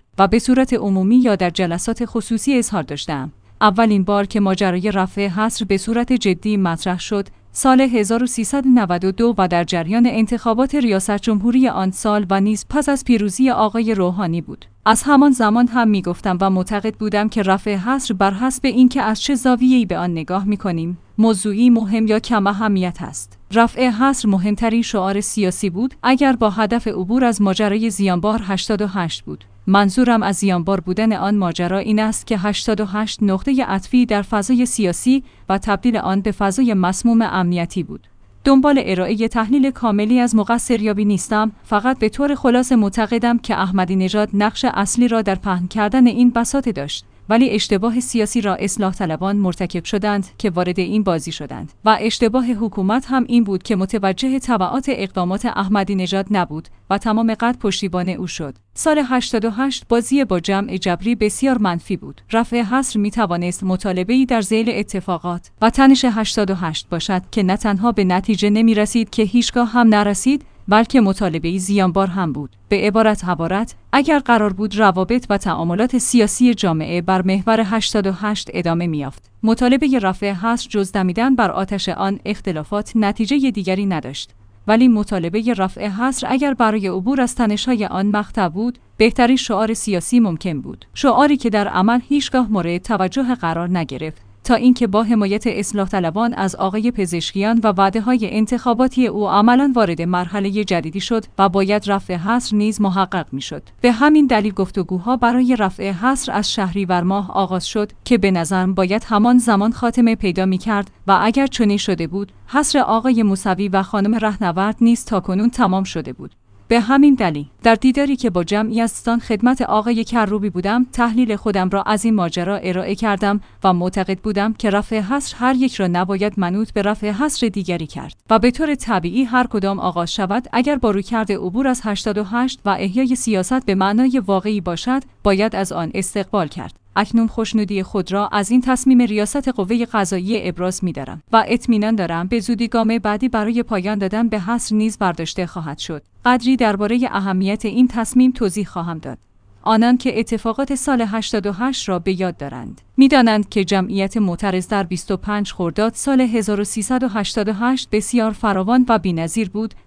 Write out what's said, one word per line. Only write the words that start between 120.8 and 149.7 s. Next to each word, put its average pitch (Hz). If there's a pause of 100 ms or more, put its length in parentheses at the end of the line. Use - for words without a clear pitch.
تحلیل 233
خودم 190
را 196
از 214
این 226
ماجرا 180
ارائه 185
کردم 202 (220)
و 185
معتقد 185
بودم 214
که 214
رفع 208
حصر 254
هر 254
یک 254
را 190
نباید 190
منوط 196
به 202
رفع 208
حصر 247
دیگری 175
کرد - (140)
و 220
به 240
طور 294
طبیعی 196
هر 247
کدام 196
آغاز 175
شود، 202
اگر 254
با 240
رویکرد 208
عبور 196
از 254
هشتاد 208
و 214
هشت 240
و 208
احیای 214
سیاست 226
به 196
معنای 233
واقعی 196
باشد، 180 (200)
باید 202
از 190
آن 165
استقبال 190
کرد. 175 (220)
اکنون 226
خوشنودی 208
خود 185
را 202
از 202
این 247
تصمیم 254
ریاست 214
قوه 233
قضاییه 196
ابراز 180
می‌دارم 151 (120)
و 220
اطمینان 226
دارم 170
به 233
زودی 226
گام 226
بعدی 214
برای 226
پایان 208
دادن 208
به 214
حصر 220
نیز 214
برداشته 175
خواهد 156
شد. 156 (240)
قدری 247
درباره 220
اهمیت 196
این 240
تصمیم 254
توضیح 208
خواهم 170
داد. 139 (440)
آنان 233